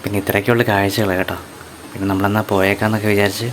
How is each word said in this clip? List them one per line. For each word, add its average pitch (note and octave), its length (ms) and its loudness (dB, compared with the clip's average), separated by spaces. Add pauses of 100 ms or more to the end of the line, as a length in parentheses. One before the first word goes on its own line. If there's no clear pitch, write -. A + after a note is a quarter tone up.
പിന്നെ G2+ 200 -2
ഇത്രയൊക്കെയുള്ള G2+ 480 2
കാഴ്ചകൾ G2 480 2
കേട്ടോ. F#2 180 -4 (540)
പിന്നെ G2 200 -6
നമ്മളെന്നാ G2+ 300 0 (120)
പോയേക്കാന്നൊക്കെ G2+ 600 2
വിചാരിച്ച് G2+ 400 0